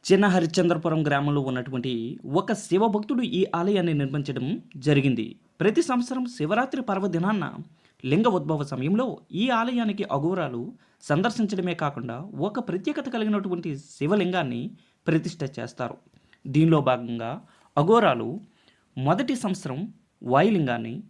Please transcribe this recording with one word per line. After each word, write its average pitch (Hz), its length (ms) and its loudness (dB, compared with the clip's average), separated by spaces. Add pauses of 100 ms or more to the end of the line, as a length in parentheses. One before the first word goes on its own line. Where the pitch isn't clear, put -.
చిన్న 190 240 6
హరిశ్చంద్రపురం 165 720 2
గ్రామంలో 143 440 2
ఉన్నటువంటి 127 420 -4 (480)
ఒక 196 140 -2 (100)
శివభక్తుడు 208 600 0 (140)
ఈ - 20 2 (200)
ఆలయాన్ని 175 420 2
నిర్మించడం 139 440 -4 (420)
జరిగింది. 135 380 4 (360)
ప్రతి 214 260 4
సంవత్సరం 254 360 -2 (120)
శివరాత్రి 240 540 -2
పర్వదినాన్న 190 560 0 (640)
లింగ 214 160 4 (120)
ఉద్భవ 147 320 -2
సమయంలో 165 360 0 (340)
ఈ 240 40 2 (140)
ఆలయానికి 226 460 -2 (120)
అఘోరాలు 147 440 -2 (480)
సందర్శించడమే 190 760 0
కాకుండా 123 340 -6 (320)
ఒక 240 200 -6
ప్రత్యేకత 285 460 -4
కలిగినటువంటి 196 560 -2 (240)
శివలింగాన్ని 170 680 0 (480)
ప్రతిష్ఠ 160 320 0 (160)
చేస్తారు. 117 400 -8 (480)
దీనిలో 156 360 6 (100)
భాగంగా 117 420 -2 (500)
అఘోరాలు 160 460 4 (800)
మొదటి 247 340 2
సంవత్సరం 165 380 -4 (520)
వాయులింగాన్ని 135 640 2 (140)